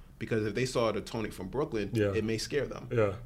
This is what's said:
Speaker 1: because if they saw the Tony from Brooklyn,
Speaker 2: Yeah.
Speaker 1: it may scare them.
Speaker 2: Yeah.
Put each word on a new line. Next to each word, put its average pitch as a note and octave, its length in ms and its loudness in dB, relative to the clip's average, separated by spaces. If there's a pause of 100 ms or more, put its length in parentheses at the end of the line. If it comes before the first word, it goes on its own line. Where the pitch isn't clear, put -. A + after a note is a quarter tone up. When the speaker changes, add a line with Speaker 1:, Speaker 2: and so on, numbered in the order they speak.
(200)
Speaker 1:
because A2 260 0
if G2+ 80 -2
they B2 120 2
saw A#2 260 2
the G2+ 100 0
Tony A2 280 -4
from F#2 180 -8
Brooklyn, A2 440 -2
Speaker 2:
Yeah. G#2 200 4
Speaker 1:
it G#2+ 120 2
may A2 140 0
scare C#3 280 -2
them. - 260 -10
Speaker 2:
Yeah. G#2+ 200 4 (140)